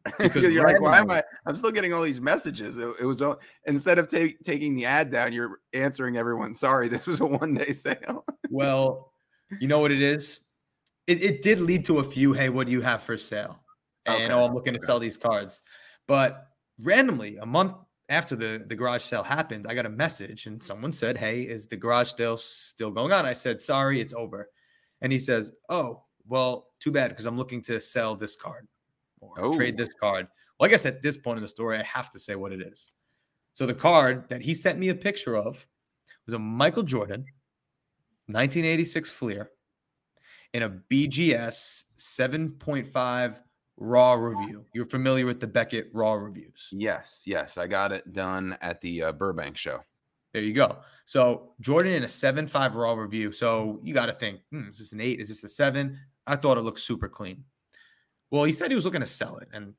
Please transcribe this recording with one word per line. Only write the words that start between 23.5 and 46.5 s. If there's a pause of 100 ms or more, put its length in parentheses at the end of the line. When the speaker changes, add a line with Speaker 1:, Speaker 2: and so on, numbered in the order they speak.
Speaker 2:
"Sorry,
it's
over." (520)
And
he
says, (180)
"Oh, (220)
well,
too
bad,
'cause
I'm
looking
to
sell
this
card (540)
or
Speaker 1:
Oh.
Speaker 2:
trade
this (120)
card." (320)
Well,
I
guess
at
this
point
in
the
story,
I
have
to
say
what
it
is. (600)
So
the
card
that
he
sent
me
a
picture
of (580)
was
a
Michael
Jordan, (1000)
nineteen
eighty-six
Fleer, (1000)
in
a
B
G
S (120)
seven
point
five (360)
Raw
review.
You're
familiar
with
the
Beckett
Raw
reviews?